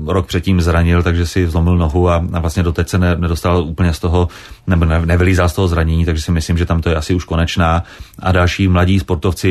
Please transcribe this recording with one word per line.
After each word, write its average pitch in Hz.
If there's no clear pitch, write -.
rok 90
předtím 90
zranil, 85
takže 85
si 92
zlomil 85
nohu 87
a, 85
a 87
vlastně 80
doteď 85
se 98
ne-, 87
nedostal 87
úplně 82
z -
toho, 87
nebo 82
ne-, 82
nevylízal 90
z -
toho 95
zranění, 82
takže 78
si -
myslím, 82
že 85
tam 85
to 85
je 80
asi 78
už 87
konečná. 85
A 92
další 90
mladí 90
sportovci 92